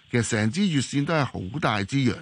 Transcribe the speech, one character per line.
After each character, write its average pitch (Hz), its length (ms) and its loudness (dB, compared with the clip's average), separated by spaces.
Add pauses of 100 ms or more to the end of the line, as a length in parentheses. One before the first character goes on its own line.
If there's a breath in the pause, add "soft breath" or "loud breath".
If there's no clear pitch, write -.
(100)
其 120 80 2
實 110 100 0
成 110 220 2
支 190 160 0
月 147 140 2
線 139 260 -2
都 170 80 -2
係 147 100 2
好 101 340 -8
大 110 240 0
支 117 140 -2
陽 135 260 2